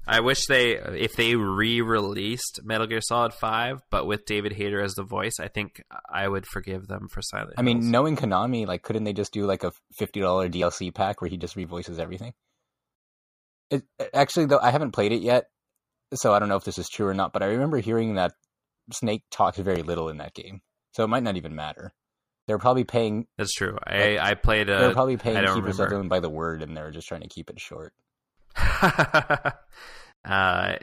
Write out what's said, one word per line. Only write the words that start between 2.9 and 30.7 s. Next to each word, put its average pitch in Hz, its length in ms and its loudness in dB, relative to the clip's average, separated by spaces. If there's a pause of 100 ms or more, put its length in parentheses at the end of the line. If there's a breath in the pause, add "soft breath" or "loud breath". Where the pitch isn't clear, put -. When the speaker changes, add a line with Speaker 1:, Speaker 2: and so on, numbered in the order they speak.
Speaker 1:
Solid 117 320 0
five, 117 560 -2
but 82 160 0
with 101 200 -2
David 104 280 -2
Hayter 101 280 -2
as 98 120 -4
the 98 100 -8
voice, 98 360 -4
I 82 80 -8
think - 340 -8 (300)
I 98 160 -2
would 98 180 -4
forgive 95 420 -8
them 98 200 -10
for - 160 -10
Silent 104 340 -10
Speaker 2:
I 123 60 0
mean, 120 180 4
Speaker 1:
Hills. 117 100 2
Speaker 2:
knowing 147 260 4
Konami, 110 500 0
like, 90 160 -4
couldn't 110 220 -4
they 104 80 -2
just 98 200 -4
do, 101 120 -2
like, 98 180 0
a 90 80 -2 (260)
fifty 104 220 -4
dollar 95 300 2
D 87 120 -4
L 87 100 2
C 92 200 -6
pack 101 300 -2
where 90 80 -4
he 92 80 -6
just 87 180 -8
revoices 87 440 -8
everything? 92 340 -10 (1400)
It, 143 140 -2 (300)
actually, 143 340 4
though, 139 120 6
I 120 120 6
haven't 143 200 0
played 104 220 2
it 107 80 0
yet, 120 240 4 (680)
so 117 200 4
I 101 60 8
don't 104 100 2
know 98 80 4
if - 80 -8
this 98 120 -6
is 87 120 -6
true 104 180 -2
or 95 60 0
not, 95 180 0
but 98 100 -2
I 98 60 0
remember 135 300 0
hearing 113 380 0
that 90 180 2 (580)
Snake 107 400 -2
talks 95 280 2
very 92 220 0
little 82 280 -4
in 78 80 -10
that 73 160 -12
game, - 280 -16 (320)
so 113 100 0
it 110 40 2
might 120 160 0
not 101 140 -2
even 78 180 -10
matter. 76 380 -12 (540)
They're 107 100 0
probably 127 260 4
paying 113 440 0 (100)
Speaker 1:
That's 98 160 -4
true. 98 200 -2 (120)
Speaker 2:
like, - 100 -4 (240)
Speaker 1:
I, 98 120 2
I - 20 2
played 107 340 4
a, 98 120 4
Speaker 2:
they're 120 140 6
probably 131 220 4
paying 113 220 0
Speaker 1:
I 98 40 4
don't 95 100 4
Speaker 2:
Kiefer 95 100 2
Speaker 1:
remember. 98 120 -2
Speaker 2:
Sutherland 98 360 0
by 92 100 2
the 85 100 -2
word, 80 340 -4
and 78 120 -10
they're 78 160 -10
just 80 160 -14
trying 82 140 -10
to 80 80 -16
keep - 200 -16
it - 120 -16
short. - 320 -16 (640)
Speaker 1:
<laughs> - 960 4 (680 loud breath)
Uh, 92 600 2